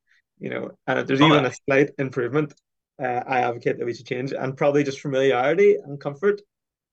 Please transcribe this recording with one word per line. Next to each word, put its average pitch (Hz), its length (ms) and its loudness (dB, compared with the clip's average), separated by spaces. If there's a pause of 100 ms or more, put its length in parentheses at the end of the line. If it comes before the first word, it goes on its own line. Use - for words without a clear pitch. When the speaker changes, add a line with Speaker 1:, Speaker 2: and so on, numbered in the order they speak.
(400)
Speaker 1:
You 127 100 -10
know, 127 220 -8 (160)
and 131 100 0
if - 80 -2
there's 135 160 2
Speaker 2:
Oh, 151 60 8
Speaker 1:
even 147 180 4
Speaker 2:
I 120 40 0
Speaker 1:
a 120 40 -6
slight 139 460 0
improvement, 135 540 -4 (460)
uh, 123 280 -4
I 131 140 0
advocate 120 360 -2
that 117 80 -4
we 120 80 -4
should - 140 -14
change. 127 240 -6
And 135 260 -6
probably 147 260 2
just 135 160 -4
familiarity 139 760 2
and 143 240 -12
comfort 196 420 -2 (520)